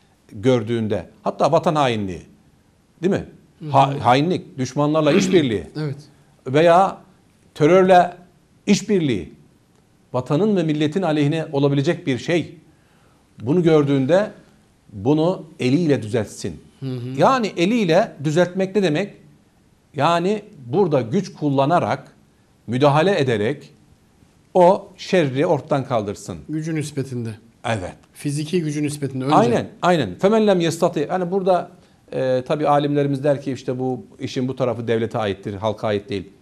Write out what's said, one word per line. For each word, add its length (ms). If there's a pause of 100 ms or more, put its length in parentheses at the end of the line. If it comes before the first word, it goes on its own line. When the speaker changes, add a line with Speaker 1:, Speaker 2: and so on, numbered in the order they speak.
(320)
Speaker 1:
gördüğünde, 800 (140)
hatta 280
vatan 240
hainliği, 460 (800)
değil 100
mi? 120 (340)
Speaker 2:
Hı 60
hı. 40
Speaker 1:
Ha-, 300
hainlik, 580
düşmanlarla 560
işbirliği 580
Speaker 2:
<clears throat> 60
Evet. 180 (520)
Speaker 1:
veya 500 (560)
terörle 600 (540)
işbirliği, 640 (800)
vatanın 420
ve 80
milletin 380
aleyhine 500
olabilecek 560
bir 100
şey. 400 (840)
Bunu 220
gördüğünde 680 (640)
bunu 520 (140)
eliyle 420
düzeltsin. 580 (200)
Speaker 2:
Hı 60
hı. 320
Speaker 1:
Yani 400
eliyle 540 (120)
düzeltmek 520
ne 80
demek? 300 (800)
Yani 460 (240)
burada 360
güç 320
kullanarak, 800 (520)
müdahale 520
ederek 540 (800)
o 320 (100)
şerri 480
ortadan 400
kaldırsın. 520 (120)
Speaker 2:
Gücü 260
nispetinde. 540 (360)
Speaker 1:
Evet. 280 (200)
Speaker 2:
Fiziki 500
gücü 200
nispetinde 420
önce. 100
Speaker 1:
Aynen, 320 (140)
aynen. 340
"Femen 320
lem 120
yestati." 500
Yani 220
burada, 400 (420)
e, 340
tabii 200
alimlerimiz 560
der 180
ki 100
işte 280
bu 260 (140)
işin 280
bu 80
tarafı 320
devlete 300
aittir, 360
halka 340
ait 220
değil. 200 (120)